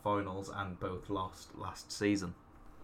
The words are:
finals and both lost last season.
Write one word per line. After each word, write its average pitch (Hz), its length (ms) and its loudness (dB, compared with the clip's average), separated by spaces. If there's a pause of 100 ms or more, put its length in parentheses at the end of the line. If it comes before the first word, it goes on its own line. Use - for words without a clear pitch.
finals 98 500 2
and 95 260 -4
both 92 300 -2
lost 95 480 -2
last - 340 -8
season. 98 440 4 (480)